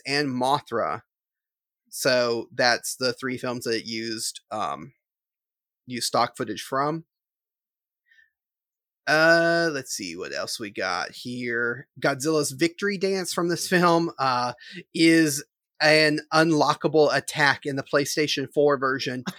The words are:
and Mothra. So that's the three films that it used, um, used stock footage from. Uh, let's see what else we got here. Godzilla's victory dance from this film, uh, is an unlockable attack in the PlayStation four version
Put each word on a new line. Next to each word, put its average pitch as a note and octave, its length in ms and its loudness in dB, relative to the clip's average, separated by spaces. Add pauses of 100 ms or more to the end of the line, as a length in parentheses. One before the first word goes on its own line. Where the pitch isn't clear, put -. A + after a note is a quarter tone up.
and C#3+ 220 -2
Mothra. B2 720 -2 (880)
So A#2+ 680 0
that's A#2+ 400 0
the B2+ 160 -2
three B2+ 260 -8
films B2 280 -8
that A#2 100 -2
it A2 100 -6
used, A2+ 540 -8 (120)
um, C#2+ 420 -8 (920)
used A#2+ 220 -8
stock A#2+ 300 0
footage G#2+ 240 -8
from. D3 420 -4 (2000)
Uh, E3 680 4
let's C3+ 180 -8
see F2 240 -8
what C#2+ 180 -8
else E2 240 -6
we G#2 140 -10
got F#2 400 -4
here. A#2+ 760 -6 (120)
Godzilla's C#3+ 520 0
victory E3+ 460 -4
dance F#3+ 360 -4
from F3 160 0
this E3 180 -4
film, E3+ 500 4
uh, B2 360 -2 (400)
is E3 500 4 (380)
an D#3 380 4 (140)
unlockable D3+ 840 4
attack C#3 500 0
in C#3 120 -4
the C3+ 60 -4
PlayStation C#3+ 680 -2
four C#3+ 240 4
version B2+ 460 -4 (160)